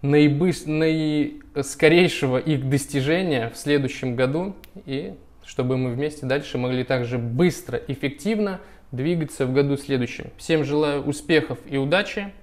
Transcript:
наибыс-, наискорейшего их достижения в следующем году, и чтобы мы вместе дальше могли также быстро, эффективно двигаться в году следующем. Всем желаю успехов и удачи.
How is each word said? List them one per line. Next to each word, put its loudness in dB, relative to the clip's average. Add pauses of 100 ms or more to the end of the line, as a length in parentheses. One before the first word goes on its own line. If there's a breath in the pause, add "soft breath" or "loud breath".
наибыс-, 4
наискорейшего 2
их 0
достижения 0
в -16
следующем 0
году, 0 (300)
и -8 (320)
чтобы -2
мы -2
вместе -4
дальше -2
могли 0
также -2
быстро, 0
эффективно -4 (320 loud breath)
двигаться -2
в -2
году 2
следующем. -4
Всем 0
желаю 0
успехов 0
и -4
удачи. 0 (120)